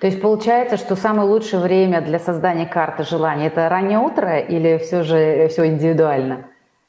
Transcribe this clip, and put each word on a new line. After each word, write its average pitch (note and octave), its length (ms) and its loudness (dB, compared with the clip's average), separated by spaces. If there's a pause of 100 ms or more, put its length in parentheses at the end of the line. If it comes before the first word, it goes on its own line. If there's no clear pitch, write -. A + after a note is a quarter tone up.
То F#3+ 60 2
есть F#3+ 140 -2
получается, A3 560 0
что G3+ 200 -4
самое G#3 320 0
лучшее G#3+ 320 0
время F#3 400 2
для D#3 180 -2
создания E3 480 -2
карты D#3+ 380 -2
желаний — D#3 420 -2
это E3 220 0
раннее G3 300 0
утро G3 400 0
или E3 400 0
все E3+ 240 -2
же, D#3+ 140 2
э, D#3 320 4
все D#3+ 180 0
индивидуально? D3+ 800 0 (440)